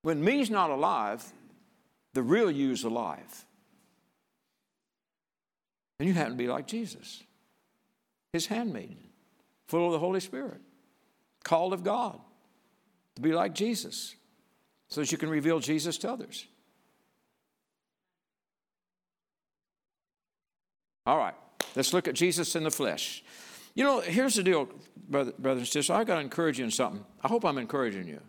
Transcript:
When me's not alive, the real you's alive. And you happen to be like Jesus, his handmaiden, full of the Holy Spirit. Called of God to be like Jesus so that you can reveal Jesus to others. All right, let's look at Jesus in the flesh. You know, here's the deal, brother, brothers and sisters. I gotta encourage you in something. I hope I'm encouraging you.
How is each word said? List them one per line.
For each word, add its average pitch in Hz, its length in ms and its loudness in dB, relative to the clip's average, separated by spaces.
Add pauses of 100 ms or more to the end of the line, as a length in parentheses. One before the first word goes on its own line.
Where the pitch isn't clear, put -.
When 156 200 0
me's 247 280 4
not 190 200 2
alive, 127 640 0 (800)
the 131 100 0
real 185 280 4
you's 135 340 0
alive. 113 600 -6 (2500)
And 156 100 2
you 190 60 4
happen 147 180 2
to 127 60 -6
be 123 80 0
like 135 220 -2
Jesus, - 560 -8 (1080)
his 165 140 0
handmaiden, 208 640 -6 (540)
full 170 200 2
of 175 60 2
the 160 60 0
Holy 185 220 0
Spirit. 254 420 -8 (840)
Called 175 280 2
of 180 120 -6
God 196 340 -2 (1000)
to 120 60 -8
be 160 100 4
like 170 220 0
Jesus - 640 -4 (720)
so 147 120 -4
that 147 120 0
you 160 60 -2
can 156 100 -2
reveal 156 320 2
Jesus 151 380 0
to - 120 -4
others. - 360 -10 (4000)
All 151 100 4
right, 107 180 0 (400)
let's 135 180 2
look 180 160 2
at - 60 -2
Jesus 170 400 2
in 165 80 0
the 156 80 0
flesh. - 540 -2 (500)
You 262 100 2
know, 269 160 4
here's 220 340 2
the 214 80 2
deal, 170 260 4 (400)
brother, 139 300 0
brothers 131 240 0
and 120 60 -4
sisters. 147 220 0
I 202 140 4
gotta 185 160 2
encourage 143 380 0
you 131 60 -2
in 113 60 -2
something. 104 340 -2 (180)
I 165 60 0
hope 226 160 2
I'm 143 140 2
encouraging 113 480 -2
you. 73 220 -12